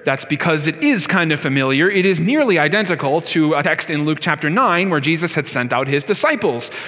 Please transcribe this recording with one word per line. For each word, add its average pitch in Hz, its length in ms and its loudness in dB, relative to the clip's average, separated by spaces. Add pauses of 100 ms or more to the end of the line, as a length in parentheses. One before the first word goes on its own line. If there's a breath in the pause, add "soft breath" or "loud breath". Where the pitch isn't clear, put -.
That's 139 200 0
because 151 420 -2
it 156 140 -4
is 285 240 2
kind 170 260 2
of 147 80 0
familiar. 139 500 2
It 190 160 2
is 190 140 2
nearly 226 380 2
identical 160 640 0
to 156 320 0
a 147 80 2
text 160 280 -2
in 147 160 -2
Luke 151 160 -2
chapter 156 280 -2
nine 190 400 2
where 156 120 0
Jesus 160 340 -2
had 143 100 -2
sent 123 260 -4
out 131 160 0
his 139 180 0
disciples 202 680 -2 (160 loud breath)